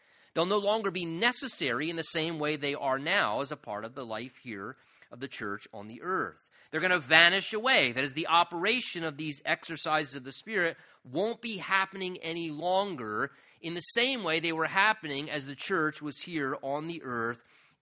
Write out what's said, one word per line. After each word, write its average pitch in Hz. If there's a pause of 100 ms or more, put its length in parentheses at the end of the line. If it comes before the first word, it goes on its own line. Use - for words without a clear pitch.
(360)
They'll 165
no 202
longer 202
be 175
necessary 165
in 170
the 165
same 165
way 151
they 143
are 135
now 139
as 139
a 147
part 104
of 120
the 135
life 113
here 110 (340)
of 123
the 131
church 104
on 107
the 117
earth. 160 (180)
They're 156
gonna 180
vanish 170
away. 214
That 127
is, 139
the 156
operation 175
of 151
these 151
exercises 156
of 135
the 135
Spirit 175 (260)
won't 190
be 220
happening 190
any 165
longer 147 (300)
in 165
the 175
same 240
way 165
they 165
were 160
happening 156
as 143
the 139
church 156
was 147
here 143
on 147
the 170
earth 120 (380)